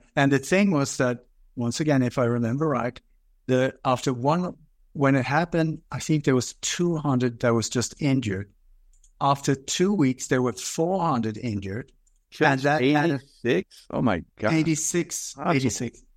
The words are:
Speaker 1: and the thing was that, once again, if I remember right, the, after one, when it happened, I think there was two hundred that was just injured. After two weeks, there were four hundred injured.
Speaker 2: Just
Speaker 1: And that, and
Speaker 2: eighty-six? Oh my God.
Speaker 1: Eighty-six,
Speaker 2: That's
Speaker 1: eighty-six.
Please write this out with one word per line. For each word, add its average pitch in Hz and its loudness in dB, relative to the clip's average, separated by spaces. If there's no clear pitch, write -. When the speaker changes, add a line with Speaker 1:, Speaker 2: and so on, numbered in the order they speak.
Speaker 1:
and 139 4
the 139 6
thing 190 2
was 139 -2
that, 123 -2
once 120 -2
again, 143 2
if 123 -2
I 123 2
remember 120 0
right, 123 -4
the, 127 2
after 131 0
one, 151 -2
when 139 2
it 127 0
happened, 165 0
I 131 -6
think 151 -2
there 135 4
was - -2
two 175 -2
hundred 127 0
that 117 2
was 110 0
just - -4
injured. 117 -2
After 139 0
two 180 0
weeks, 135 0
there 127 2
were 123 0
four 175 -4
hundred 117 -2
injured. 101 -6
Speaker 2:
Just - -8
Speaker 1:
And 139 4
that, 143 2
and 147 4
Speaker 2:
eighty-six? - -4
Oh 147 -2
my 92 0
God. 107 0
Speaker 1:
Eighty-six, 160 -2
Speaker 2:
That's 151 0
Speaker 1:
eighty-six. 127 -4